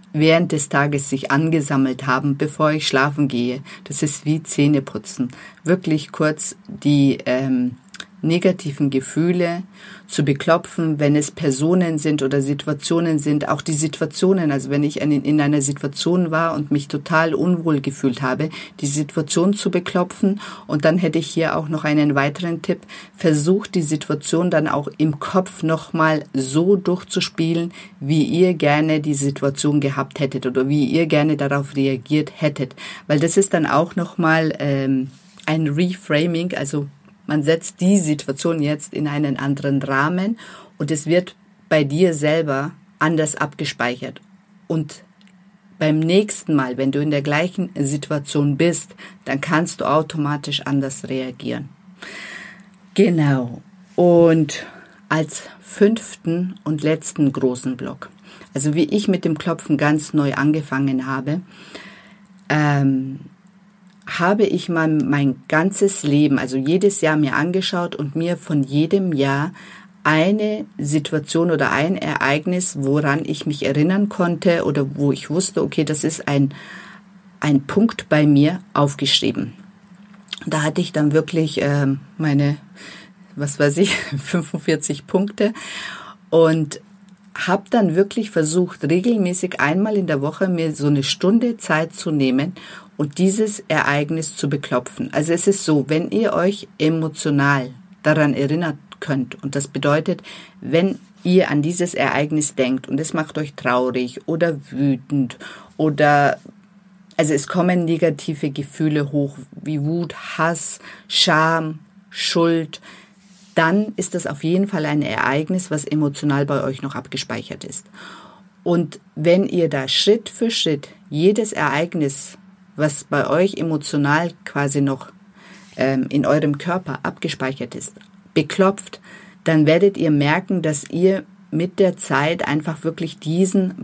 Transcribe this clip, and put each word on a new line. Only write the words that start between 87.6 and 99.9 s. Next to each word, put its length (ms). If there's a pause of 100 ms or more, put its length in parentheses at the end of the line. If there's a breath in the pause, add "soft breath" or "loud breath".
dann 240
wirklich 380
versucht, 580
regelmäßig 720
einmal 380
in 100
der 140
Woche 260
mir 260
so 140
eine 160
Stunde 540
Zeit 360
zu 160
nehmen 440 (440 loud breath)
und 200
dieses 520
Ereignis 640
zu 140
beklopfen. 640
Also 180
es 160
ist 160
so, 240
wenn 240
ihr 220
euch 340 (120)
emotional 920 (340)
daran 300
erinnern 440 (220)
könnt, 420
und 140
das 140
bedeutet, 520 (380 loud breath)